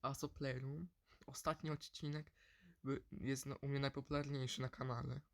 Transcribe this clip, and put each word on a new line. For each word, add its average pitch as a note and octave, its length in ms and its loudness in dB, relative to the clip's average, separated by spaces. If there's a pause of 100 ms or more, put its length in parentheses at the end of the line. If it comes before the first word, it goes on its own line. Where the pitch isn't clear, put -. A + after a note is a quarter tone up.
A C3+ 120 2
co C#3+ 160 -2
Playroom? C#3 580 -2 (380)
Ostatni D#3 440 0
odcinek D3 640 -2 (520)
by-, C3 280 2
jest, C3+ 340 0
no, C#3 100 -2
u C#3 120 -4
mnie C#3 120 4
najpopularniejszy C#3 800 2
na C3 80 2
kanale. B2+ 520 -2 (120)